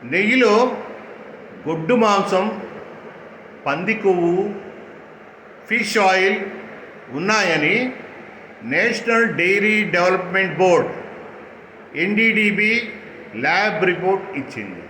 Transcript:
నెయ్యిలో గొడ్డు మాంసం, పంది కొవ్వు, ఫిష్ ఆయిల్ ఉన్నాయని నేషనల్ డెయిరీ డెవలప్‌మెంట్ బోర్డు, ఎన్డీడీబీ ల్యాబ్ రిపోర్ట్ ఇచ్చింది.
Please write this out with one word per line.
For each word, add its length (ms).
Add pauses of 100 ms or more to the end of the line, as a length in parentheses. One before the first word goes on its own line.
నెయ్యిలో 720 (920)
గొడ్డు 260
మాంసం, 680 (1040)
పంది 280
కొవ్వు, 600 (1120)
ఫిష్ 300
ఆయిల్ 420 (720)
ఉన్నాయని 840 (720)
నేషనల్ 680
డెయిరీ 560
డెవలప్‌మెంట్ 760
బోర్డు, 320 (1080)
ఎన్డీడీబీ 920 (440)
ల్యాబ్ 480
రిపోర్ట్ 540
ఇచ్చింది. 520